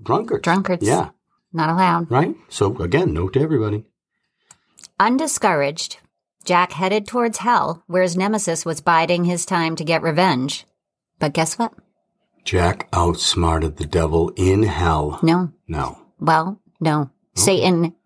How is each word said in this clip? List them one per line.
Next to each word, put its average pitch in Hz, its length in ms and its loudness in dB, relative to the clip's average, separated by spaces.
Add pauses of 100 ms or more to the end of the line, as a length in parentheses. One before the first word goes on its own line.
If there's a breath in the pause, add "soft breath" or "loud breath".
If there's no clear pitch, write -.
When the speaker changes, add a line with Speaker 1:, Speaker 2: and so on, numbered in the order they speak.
Speaker 1:
drunkards. 214 400 -2
Speaker 2:
Drunkards. 180 440 0
Speaker 1:
Yeah. 175 220 0 (420)
Speaker 2:
Not 160 200 -2
allowed. 170 400 0
Speaker 1:
Right? 165 240 0 (140)
So, - 280 0
again, 135 360 0
note 90 200 -2
to 131 80 2
everybody. 110 420 -2 (1160 soft breath)
Speaker 2:
Undiscouraged, 196 1000 0 (480)
Jack 180 280 2
headed 190 340 -2
towards 233 320 -2
hell, 185 480 0
where 180 160 2
his 175 140 0
nemesis 190 480 -2
was 160 160 -6
biding 170 440 2
his 175 200 -2
time 165 300 -2
to 160 80 -6
get 160 180 0
revenge. 156 640 0 (540)
But 147 140 0
guess 160 240 -2
what? 233 160 -4 (720)
Speaker 1:
Jack 90 500 0
outsmarted 85 840 0
the 78 80 -6
devil 82 500 0
in 95 280 4
hell. 80 580 0
Speaker 2:
No. 170 300 2 (160)
Speaker 1:
No. 127 320 -6 (200)
Speaker 2:
Well, 165 400 0 (200)
no. 151 220 0
Speaker 1:
Okay. 139 80 -6 (260)
Speaker 2:
Satan 175 600 2 (100)